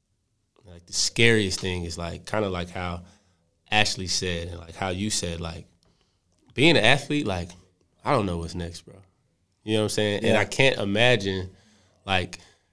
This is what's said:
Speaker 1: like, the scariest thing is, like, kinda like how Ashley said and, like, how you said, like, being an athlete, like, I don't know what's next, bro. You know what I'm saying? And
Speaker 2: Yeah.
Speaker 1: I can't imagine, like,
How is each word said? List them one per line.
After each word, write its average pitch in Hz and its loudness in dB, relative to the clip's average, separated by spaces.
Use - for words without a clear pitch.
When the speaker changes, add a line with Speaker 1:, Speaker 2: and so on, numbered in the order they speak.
Speaker 1:
like, 87 -20
the - -18
scariest 110 4
thing 90 -4
is, 82 -8
like, 85 -8
kinda 104 -2
like 87 -6
how 87 -8
Ashley 104 2
said 85 -4
and, 87 -12
like, 85 -18
how 95 -4
you 98 -2
said, 85 -4
like, 82 -10
being 147 6
an 104 4
athlete, 139 2
like, 90 -4
I 117 0
don't 113 2
know 87 -4
what's 82 -10
next, 87 -10
bro. 107 -20
You 107 -2
know 110 4
what 107 2
I'm 98 -2
saying? 104 0
And 110 4
Speaker 2:
Yeah. 104 4
Speaker 1:
I 101 0
can't 131 2
imagine, 101 0
like, 92 -2